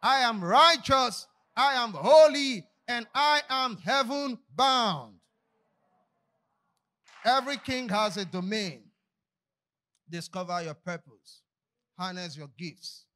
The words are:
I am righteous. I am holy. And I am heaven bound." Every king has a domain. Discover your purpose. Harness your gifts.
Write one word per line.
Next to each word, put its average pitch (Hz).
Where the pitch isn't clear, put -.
I 262
am 226
righteous. 262
I 269
am 240
holy. 269
And 240
I 294
am 262
heaven 262
bound." 185
Every 262
king 254
has 208
a 202
domain. 185
Discover 175
your 160
purpose. 151
Harness 180
your 147
gifts. 147